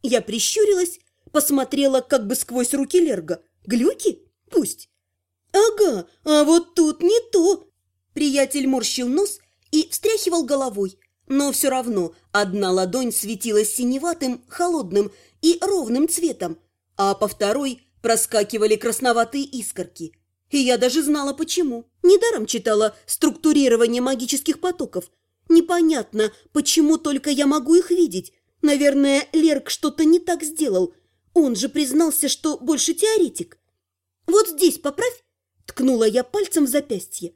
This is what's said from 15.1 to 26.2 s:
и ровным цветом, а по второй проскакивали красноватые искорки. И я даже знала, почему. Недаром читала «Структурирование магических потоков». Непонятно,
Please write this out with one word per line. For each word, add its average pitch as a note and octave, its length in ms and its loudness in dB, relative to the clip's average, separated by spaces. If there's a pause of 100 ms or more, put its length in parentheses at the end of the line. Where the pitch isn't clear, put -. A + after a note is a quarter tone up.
и E4+ 200 2
ровным D#4 460 0
цветом, C#4 500 -4 (380)
а G3 200 0
по G#3 120 -2
второй A#3+ 540 -4 (200)
проскакивали G#3+ 760 0
красноватые A#3 680 -2
искорки. G3 680 -12 (360)
И C#4+ 80 -2
я B3 200 2
даже B3+ 260 0
знала, C#4 300 -2
почему. C#4+ 560 -6 (140)
Недаром F#4+ 420 4
читала G#3+ 500 0 (100)
«Структурирование B3 960 2
магических C4 600 -4
потоков». F4 500 -6 (380)
Непонятно, D#4+ 840 2 (220)